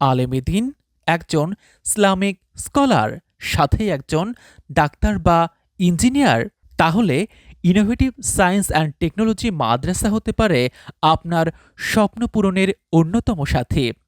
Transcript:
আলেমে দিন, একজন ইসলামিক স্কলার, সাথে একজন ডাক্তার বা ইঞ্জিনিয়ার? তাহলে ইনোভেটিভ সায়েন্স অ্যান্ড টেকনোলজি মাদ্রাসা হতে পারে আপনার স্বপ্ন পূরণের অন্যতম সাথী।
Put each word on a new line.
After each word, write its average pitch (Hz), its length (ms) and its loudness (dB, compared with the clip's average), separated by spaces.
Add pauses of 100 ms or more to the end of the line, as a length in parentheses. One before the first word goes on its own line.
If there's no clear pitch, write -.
আলেমে 127 400 0
দিন, 180 220 -2 (440)
একজন 165 400 -2 (380)
ইসলামিক 196 500 0 (220)
স্কলার, 214 520 0 (440)
সাথে - 360 0
একজন 156 360 -2 (460)
ডাক্তার 156 480 0
বা 170 200 2 (400)
ইঞ্জিনিয়ার? 185 640 2 (380)
তাহলে 165 380 2 (460)
ইনোভেটিভ 214 480 2 (240)
সায়েন্স 190 360 2
অ্যান্ড 156 280 0
টেকনোলজি 220 520 -2
মাদ্রাসা 147 580 -2
হতে 220 220 -2
পারে 190 300 2 (420)
আপনার 165 420 2 (460)
স্বপ্ন 220 360 0
পূরণের 190 420 0 (220)
অন্যতম 165 540 2
সাথী। 135 400 0 (220)